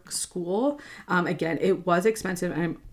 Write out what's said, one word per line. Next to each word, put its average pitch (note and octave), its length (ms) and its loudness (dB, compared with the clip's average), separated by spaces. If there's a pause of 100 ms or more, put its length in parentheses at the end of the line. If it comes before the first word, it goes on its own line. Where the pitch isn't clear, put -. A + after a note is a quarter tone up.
school. G#3+ 680 -2 (280)
Um, F3 200 2
again, D#3+ 320 0
it F#3 260 2
was F3+ 200 4
expensive, F#3 460 0
and D#3 100 -2
I'm E3 200 -2 (120)